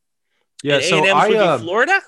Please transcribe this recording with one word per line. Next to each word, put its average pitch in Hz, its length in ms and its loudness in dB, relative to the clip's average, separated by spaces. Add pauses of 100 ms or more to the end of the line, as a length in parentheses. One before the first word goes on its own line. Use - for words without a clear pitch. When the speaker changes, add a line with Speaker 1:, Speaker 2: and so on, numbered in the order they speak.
(640)
Speaker 1:
Yeah, 143 120 -2
Speaker 2:
And 131 80 -2
Speaker 1:
so 170 120 0
Speaker 2:
A 160 40 2
and 170 80 0
M's 196 80 2
Speaker 1:
I, 175 120 2
Speaker 2:
would 220 60 0
be 226 60 2
Speaker 1:
uh, 175 200 2
Speaker 2:
Florida, 269 480 -2